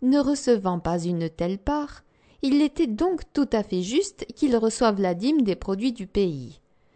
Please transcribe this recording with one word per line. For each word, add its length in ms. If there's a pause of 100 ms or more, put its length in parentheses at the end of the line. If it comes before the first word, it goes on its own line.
ne 180
recevant 600
pas 260
une 240
telle 300
part, 440 (380)
il 220
était 240
donc 480
tout 180
à 100
fait 200
juste 420 (100)
qu'ils 220
reçoivent 460
la 100
dîme 300
des 140
produits 360
du 140
pays. 540 (360)